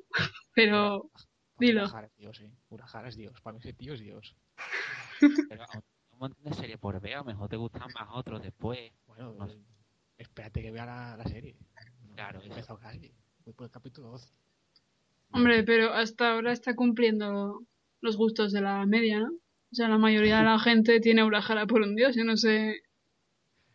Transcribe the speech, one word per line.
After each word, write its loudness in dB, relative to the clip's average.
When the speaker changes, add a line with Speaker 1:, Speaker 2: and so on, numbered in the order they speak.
Speaker 1:
<laughs> -6
Pero, 4
Speaker 2:
Ura-, -20
Speaker 1:
dilo. 4
Speaker 2:
Urahara -10
es -20
Dios, -20
¿eh? -20
Urahara -18
es -16
Dios. -20
Para -16
mí -20
ese -18
tío -16
es -14
Dios. -20
Speaker 3:
Pero -18
aún -18
un -20
montón -14
de -10
series -12
por -8
ver, -12
a -10
lo -14
mejor -12
te -10
gustan -10
más -14
otros -12
después. -12
Speaker 2:
Bueno, -20
Speaker 3:
No -14
sé. -18
Speaker 2:
eh, -20
espérate -12
que -14
vea -14
la, -16
la -18
serie. -14
No -20
Speaker 3:
Claro, -16
Speaker 2:
he -20
Speaker 3:
eso. -18
Speaker 2:
empezado -16
casi. -20
Voy -20
por -20
el -20
capítulo -20
doce. -20
Speaker 1:
Hombre, 4
pero 4
hasta 0
ahora -2
está -4
cumpliendo 0
los -2
gustos 0
de 0
la -2
media, 2
¿no? -2
O -18
sea, 0
la 4
mayoría 4
de 6
la 4
gente 6
tiene 6
a 6
Urahara 0
por 4
un -2
dios, 4
yo 0
no 0
sé. 2